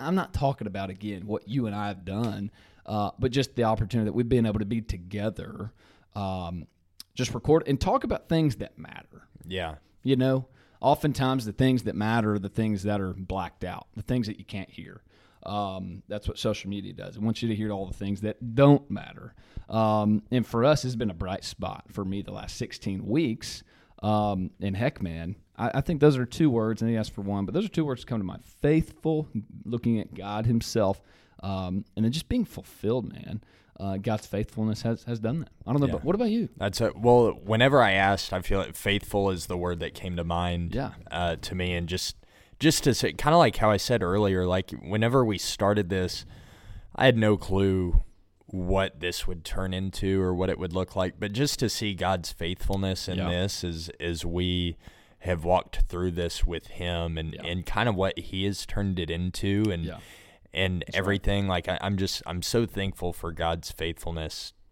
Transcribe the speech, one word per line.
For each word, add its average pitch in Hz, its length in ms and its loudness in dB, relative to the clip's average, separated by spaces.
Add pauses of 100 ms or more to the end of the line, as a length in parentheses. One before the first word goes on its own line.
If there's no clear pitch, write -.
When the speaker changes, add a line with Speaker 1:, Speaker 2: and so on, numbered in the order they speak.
Speaker 1:
I'm 151 140 -2
not 190 180 -2
talking 135 340 -2
about, 98 220 -6
again, 98 380 -8
what 107 200 -6
you 120 200 -2
and 101 100 -4
I 104 120 -4
have 92 180 -8
done, 101 440 -4 (360)
uh, 104 320 -2
but 131 120 0
just 127 260 -2
the 117 80 2
opportunity 110 420 0
that 87 80 -4
we've 120 140 2
been 117 180 4
able 107 140 0
to 107 40 -2
be 113 160 -2
together, 101 920 -8 (440)
um, 90 520 -6 (480)
just - 200 -4
record 151 320 4
and 139 120 0
talk 240 260 2
about - 260 -6
things 156 260 2
that - 220 -12
matter. - 500 -20 (160)
Speaker 2:
Yeah. 85 300 -6 (280)
Speaker 1:
You 131 140 2
know, 131 300 2 (340)
oftentimes 131 640 2
the 104 80 -6
things 131 300 4
that 101 140 -4
matter 107 380 2
are 101 40 0
the 95 100 -6
things 107 360 0
that 104 160 0
are 92 120 -4
blacked 92 520 -6
out, 90 320 -10
the 110 60 -8
things 123 260 -2
that 107 100 -10
you 98 60 -20
can't - 260 -12
hear. - 320 -18 (420)
Um, 95 640 -6
that's 104 200 -6
what - 100 -8
social 107 320 -2
media 98 220 -8
does. 95 240 -14
It 101 60 -6
wants 110 200 0
you 117 60 0
to 110 60 0
hear 107 180 -2
all 98 140 -6
the 90 80 -10
things 98 280 -6
that 113 320 -6
don't 139 360 8
matter. - 440 -10 (340)
Um, 107 600 4
and 123 160 2
for 117 180 2
us, 139 200 4
it's 123 120 -4
been 113 140 -2
a 87 40 -8
bright 92 300 -6
spot - 460 -8
for 101 140 -6
me 95 180 -4
the 98 100 -12
last 104 240 -12
sixteen - 500 -8
weeks. 123 560 -2 (400)
Um, 104 480 0 (100)
and 98 160 -2
heck, 123 260 -2
man, 82 340 -6 (200)
I, 117 180 -2
I 139 60 2
think 147 200 -2
those 147 160 8
are 123 100 0
two 156 240 2
words, 110 320 0
and 113 80 2
he 113 60 2
asked 107 160 -2
for 104 100 -10
one, 98 220 -2
but 95 100 -4
those 196 100 0
are 208 40 -6
two 165 160 0
words 135 180 -4
that - 40 -16
come 113 140 -2
to 98 40 -2
mind. 90 200 -8
Faithful, 156 840 0 (360)
looking 117 360 0
at - 140 -10
God 104 320 -6
himself, 110 560 2 (400)
um, 95 420 -4 (120)
and 107 80 2
then 117 80 2
just 160 160 -6
being 240 160 0
fulfilled, - 680 -4
man. - 300 -10 (380)
Uh, 95 160 -4
God's 104 300 -2
faithfulness 107 560 -2
has, 117 220 -2
has 117 160 -6
done 123 200 -2
that. - 100 -12 (160)
I - 60 -8
don't 143 80 4
know, 139 60 4
Speaker 2:
Yeah. 123 60 0
Speaker 1:
but - 120 -4
what 175 120 2
about 226 140 0
you? 226 260 0
Speaker 2:
That's 101 240 -2
a, 113 160 2
well, 120 480 6
whenever 123 360 6
I 104 120 8
asked, 98 400 4
I 92 100 -2
feel 98 160 2
like - 160 -4
faithful 101 560 0
is 87 160 -4
the 92 100 -4
word 90 240 -2
that 82 140 -6
came 90 220 -6
to 85 80 -2
mind, 87 500 0
Speaker 1:
Yeah. 95 180 -4 (200)
Speaker 2:
uh, 85 240 0
to - 180 -10
me, 90 200 -2
and 85 140 -2
just, - 280 -6 (420)
just - 260 4
to 127 100 6
say, - 180 0
kinda 151 260 4
like 135 200 6
how 107 120 6
I 104 60 6
said 113 260 2
earlier, 92 440 4
like, 92 260 0 (100)
whenever 113 420 4
we 104 140 0
started 104 520 2
this, 92 360 -2 (720)
I - 100 2
had 120 100 8
no 107 200 6
clue 95 640 4 (440)
what 92 520 0
this 90 300 -2
would 85 160 -4
turn 95 300 -2
into 95 480 0
or 90 120 2
what 92 160 0
it - 80 -2
would 87 140 -6
look 92 240 -2
like, 92 240 -2
but 104 120 -4
just 139 280 -2
to 117 80 2
see 104 260 -4
God's 87 380 -2
faithfulness 95 760 -2
in 92 120 -4
Speaker 1:
Yeah. 90 100 -2
Speaker 2:
this 90 340 -2
as, 82 280 -6 (100)
as 85 240 -4
we 87 520 0 (440)
have 85 240 -2
walked - 440 2
through 90 240 -2
this 85 320 -2
with 82 240 -4
him 85 480 -4
and, 80 180 -6
Speaker 1:
Yeah. - 100 -10
Speaker 2:
and 87 200 -4
kinda 113 280 0
what 92 260 0
he 95 260 -4
has 101 220 -2
turned 98 320 -2
it 85 120 -2
into 95 600 0
and 85 140 -4
Speaker 1:
Yeah. 80 140 -8 (540)
Speaker 2:
And 92 280 0
Speaker 1:
That's - 160 -6
right. - 20 4
Speaker 2:
everything. 98 500 2
Like, 90 200 0
I, 90 120 -2
I'm 98 160 0
just, 92 300 -2
I'm 87 160 -6
so 117 240 2
thankful 95 460 -4
for 85 200 -8
God's 82 380 -2
faithfulness 82 840 -6 (180)